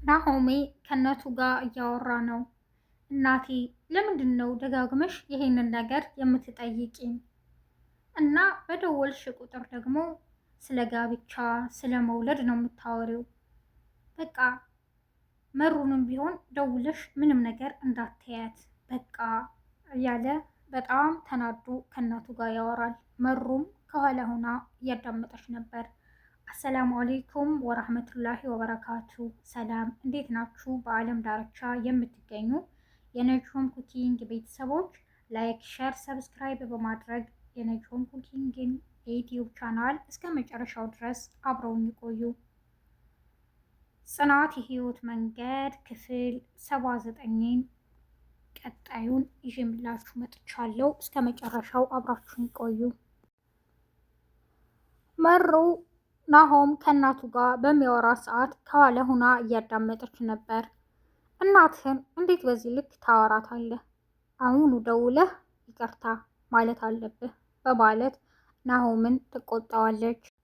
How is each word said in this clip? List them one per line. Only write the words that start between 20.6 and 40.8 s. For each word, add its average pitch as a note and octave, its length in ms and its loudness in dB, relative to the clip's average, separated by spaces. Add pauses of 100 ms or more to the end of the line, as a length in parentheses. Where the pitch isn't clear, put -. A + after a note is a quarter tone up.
በጣም C4 380 0 (120)
ተናዶ A#3 440 -8 (220)
ከእናቱ A#3 460 -8
ጋር A3+ 180 -6
ያወራል። A#3 420 -4 (240)
መሩም C4 460 0 (220)
ከኋላ C#4 380 0
ሆና A#3 220 -4 (280)
እያዳመጠች A#3 760 -8
ነበር። A#3 340 -12 (640)
አሰላሙ C4 480 0
አሌይኩም C4 540 -2 (100)
ወራህመቱላሂ A#3 840 -6
ወበረካቱ። A3+ 680 -8 (340)
ሰላም፣ A3+ 420 -6 (100)
እንዴት C#4 320 -6
ናችሁ? A#3 480 -8
በዓለም A#3 420 -4
ዳርቻ A3 380 -8 (220)
የምትገኙ A#3+ 680 -4 (640)
የነጅሆም B3+ 560 0
ኩኪንግ B3 560 -4
ቤተሰቦች C4 680 -6 (380)
ላይክ፣ A3+ 360 -4
ሸር፣ C4 320 -6
ሰብስክራይብ C4+ 680 -10
በማድረግ A3+ 580 -8 (300)
የነጅሆም A3+ 520 -8
ኩኪንግን C4 640 -8 (300)
የዩቲዩብ A#3+ 520 -8
ቻናል A#3 500 -2
እስከ - 280 -12
መጨረሻው A#3+ 560 -8